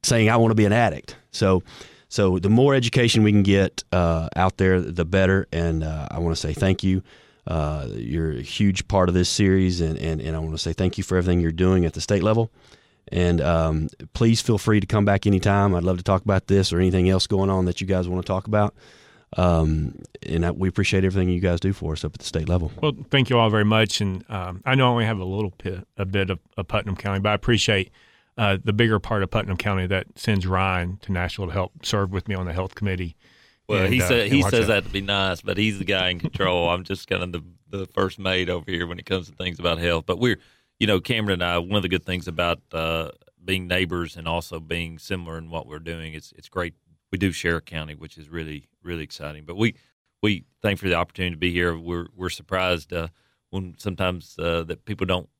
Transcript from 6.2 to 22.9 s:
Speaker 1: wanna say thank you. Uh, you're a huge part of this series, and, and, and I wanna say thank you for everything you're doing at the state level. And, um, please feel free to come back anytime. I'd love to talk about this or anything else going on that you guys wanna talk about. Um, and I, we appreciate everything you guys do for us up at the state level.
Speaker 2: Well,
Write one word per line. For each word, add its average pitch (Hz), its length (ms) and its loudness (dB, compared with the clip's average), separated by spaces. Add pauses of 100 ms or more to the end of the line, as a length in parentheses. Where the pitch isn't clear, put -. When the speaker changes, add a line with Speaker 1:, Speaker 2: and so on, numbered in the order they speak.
Speaker 1:
wanna 85 160 0
say 78 180 -4
thank 95 280 2
you. 95 200 2 (440)
Uh, 76 480 -2
you're 76 380 -2
a 60 80 -6
huge - 480 0
part 92 220 4
of 90 40 0
this 90 140 4
series, 92 540 2
and, 80 160 -2
and, 80 240 -4
and 80 120 -6
I 80 40 -4
wanna 80 180 -6
say 82 160 -4
thank 92 240 -2
you 98 80 -4
for 92 140 0
everything 90 220 2
you're 82 120 2
doing 92 320 4
at 80 80 -2
the - 80 -8
state 101 220 0
level. 110 280 0 (600)
And, 87 300 2
um, 80 460 0 (260)
please 117 260 4
feel 113 160 2
free 107 240 2
to 98 60 -4
come 107 180 2
back 98 220 2
anytime. 101 480 4
I'd 87 100 0
love 92 140 0
to 90 40 -8
talk 95 220 2
about 95 220 2
this 98 260 2
or 85 60 0
anything 92 320 4
else 95 160 2
going 98 240 0
on 95 160 2
that 87 160 -2
you 98 40 -6
guys 92 220 0
wanna 90 140 -4
talk 95 240 -4
about. 104 280 2 (640)
Um, 80 600 2 (260)
and 85 240 -2
I, 87 60 -2
we - 160 -2
appreciate 95 360 0
everything 92 240 2
you 90 120 0
guys 87 180 2
do 98 140 0
for 80 200 -6
us 76 120 -8
up 78 100 -6
at - 60 -16
the - 40 -20
state 80 240 -4
level. 85 220 0 (100)
Speaker 2:
Well, 147 120 0 (180)